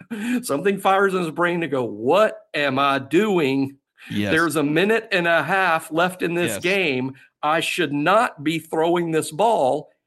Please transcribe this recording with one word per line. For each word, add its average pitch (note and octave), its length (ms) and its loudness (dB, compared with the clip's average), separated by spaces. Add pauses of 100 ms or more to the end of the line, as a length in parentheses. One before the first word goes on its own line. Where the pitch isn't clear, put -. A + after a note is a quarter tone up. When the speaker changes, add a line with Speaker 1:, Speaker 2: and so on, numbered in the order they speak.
(100)
Speaker 1:
<laughs> A#3+ 320 -4
Something F#3 360 -2
fires G3 360 2
in F#3 60 0
his E3 100 -4
brain E3+ 300 0
to E3 80 -4
go, C3+ 160 -2
"What B2 540 0 (160)
am C#3+ 240 0
I C#3 200 2
doing? C3+ 800 0 (340)
Speaker 2:
Yes. G#2 220 -2
Speaker 1:
There's D#3+ 240 2
a D#3 60 2
minute G3 500 0
and F3 140 0
a E3+ 160 2
half E3+ 500 0
left F3+ 300 0
in E3+ 120 -2
this E3+ 200 0
Speaker 2:
Yes. G2+ 80 -6
Speaker 1:
game. C#3+ 520 -2 (280)
I D#3 180 0
should D#3+ 320 -2
not E3 500 2
be D#3+ 160 -2
throwing E3+ 520 -2
this D#3 200 -2
ball, D#3 600 0 (160)